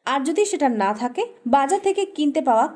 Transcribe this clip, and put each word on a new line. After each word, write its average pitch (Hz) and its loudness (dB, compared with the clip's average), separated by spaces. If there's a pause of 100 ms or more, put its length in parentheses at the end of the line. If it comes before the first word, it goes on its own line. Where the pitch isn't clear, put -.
আর 269 -2
যদি 339 0
সেটা 294 0
না 208 0
থাকে, 247 -4 (200)
বাজার 277 2
থেকে 392 0
কিনতে 302 -2
পাওয়া 254 4